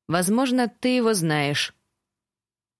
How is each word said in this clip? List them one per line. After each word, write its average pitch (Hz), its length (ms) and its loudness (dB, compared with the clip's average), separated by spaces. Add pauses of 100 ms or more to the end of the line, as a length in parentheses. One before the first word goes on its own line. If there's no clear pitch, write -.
Возможно, 233 600 0
ты 254 280 -2
его 226 180 2
знаешь. 151 640 -2 (1040)